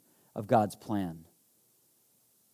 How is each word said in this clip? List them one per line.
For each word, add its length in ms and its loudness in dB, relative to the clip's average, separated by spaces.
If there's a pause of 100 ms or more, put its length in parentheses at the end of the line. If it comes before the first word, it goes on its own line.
(340)
of 120 -6
God's 300 4
plan. 480 -4 (1300)